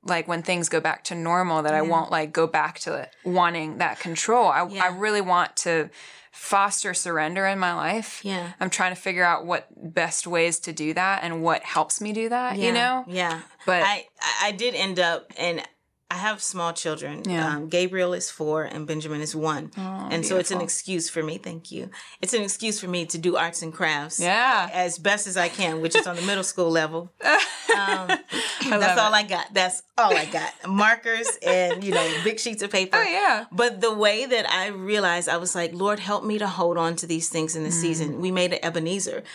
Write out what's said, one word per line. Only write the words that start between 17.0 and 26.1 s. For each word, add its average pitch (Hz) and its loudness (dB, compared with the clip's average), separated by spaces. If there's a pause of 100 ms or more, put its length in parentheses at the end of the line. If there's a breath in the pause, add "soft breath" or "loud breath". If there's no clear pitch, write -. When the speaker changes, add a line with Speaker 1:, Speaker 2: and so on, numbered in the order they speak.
Speaker 1:
Yeah. 165 0
Speaker 2:
Um, 151 -4
Gabriel 180 0
is 175 -4
four 156 -2
and 151 -8
Benjamin 156 -4
is 156 -6
one. 156 -2
Speaker 1:
Oh, 190 -8
Speaker 2:
And 165 -2
so 185 0
it's 180 0
an 185 -2
Speaker 1:
beautiful. 175 -2
Speaker 2:
excuse 170 -4
for 165 -2
me. 156 -4
Thank 165 -12
you. - -10 (280 loud breath)
It's - -2
an 220 2
excuse 208 -4
for 185 -8
me 175 -2
to 165 -4
do 175 2
arts 170 0
and 160 -8
crafts. 156 -2
Speaker 1:
Yeah. 208 2
Speaker 2:
As 180 -2
best 202 0
as 185 -4
I 175 2
can, 160 -2
which 165 2
is 440 4
on 175 -4